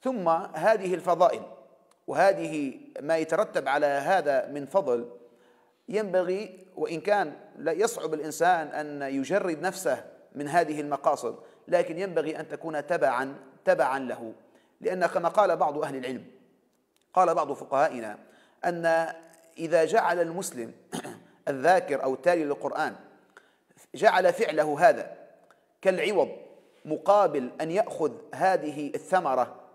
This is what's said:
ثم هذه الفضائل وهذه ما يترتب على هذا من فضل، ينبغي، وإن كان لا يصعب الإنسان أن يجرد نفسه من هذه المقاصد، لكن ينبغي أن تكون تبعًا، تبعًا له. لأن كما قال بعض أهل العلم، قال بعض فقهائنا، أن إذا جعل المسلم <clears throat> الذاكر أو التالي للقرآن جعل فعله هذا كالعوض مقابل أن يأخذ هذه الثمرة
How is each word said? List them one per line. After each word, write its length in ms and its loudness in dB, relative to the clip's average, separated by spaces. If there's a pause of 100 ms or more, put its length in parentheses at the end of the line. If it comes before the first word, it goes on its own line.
ثم 260 -2 (260)
هذه 400 2
الفضائل 480 2 (640)
وهذه 680 0 (260)
ما 160 -2
يترتب 520 -2
على 180 2
هذا 600 2
من 200 -10
فضل، 420 0 (800)
ينبغي، 800 -2 (100)
وإن 240 -4
كان 320 0 (240)
لا 160 -2
يصعب 420 -2
الإنسان 520 0
أن 360 -8
يجرد 580 -2
نفسه 440 -2 (300)
من 140 -8
هذه 320 2
المقاصد، 560 -2 (320)
لكن 300 0
ينبغي 420 -4
أن 80 -12
تكون 380 -8
تبعًا، 480 0 (300)
تبعًا 340 2
له. 340 -8 (480)
لأن 260 -2
كما 220 0
قال 280 4
بعض 220 0
أهل 180 -4
العلم، 280 -8 (880)
قال 200 4
بعض 180 -2
فقهائنا، 680 -2 (460)
أن 220 -2 (720)
إذا 260 2
جعل 360 2
المسلم 520 -6 (200)
<clears throat> 560 -12
الذاكر 540 2
أو 120 0
التالي 300 2
للقرآن 500 -4 (1000)
جعل 380 4
فعله 560 4
هذا 280 0 (640)
كالعوض 460 2 (560)
مقابل 680 2 (100)
أن 100 -4
يأخذ 420 -2 (220)
هذه 600 0
الثمرة 600 0 (200)